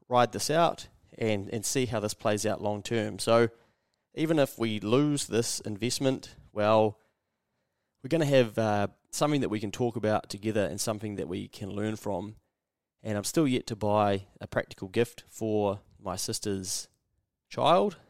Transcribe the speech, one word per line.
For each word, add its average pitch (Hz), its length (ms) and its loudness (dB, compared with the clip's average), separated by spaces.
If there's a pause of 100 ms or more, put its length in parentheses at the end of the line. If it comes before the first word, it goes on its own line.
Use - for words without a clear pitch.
ride 123 260 4
this - 160 -4
out 165 380 0 (300)
and, 107 320 0
and 110 160 -6
see 131 200 0
how 110 140 -4
this 104 140 -2
plays 107 320 0
out 101 160 -2
long 104 220 -4
term. 107 340 -2
So 117 320 4 (640)
even 156 260 0
if 135 200 0
we 113 220 0
lose 139 460 2
this - 340 -2
investment, 117 760 -2 (160)
well, 107 460 2 (1080)
we're 127 60 -12
gonna 165 160 2
have, 127 320 4
uh, 104 300 2 (240)
something 147 300 0
that 87 80 0
we 107 100 -2
can 104 120 -4
talk 123 240 -2
about 107 320 0
together 104 380 0
and 82 160 -6
something 107 340 -4
that 82 120 -6
we 101 200 -6
can 98 220 -10
learn 104 260 -4
from. 101 400 -6 (680)
And 107 140 -4
I'm 101 60 -4
still 156 240 2
yet 127 200 0
to 113 80 -6
buy 104 500 2 (140)
a 104 80 -12
practical - 400 -6
gift 110 420 -2
for 104 520 -2 (180)
my 92 160 -6
sister's - 720 -6 (600)
child, 170 500 2 (120)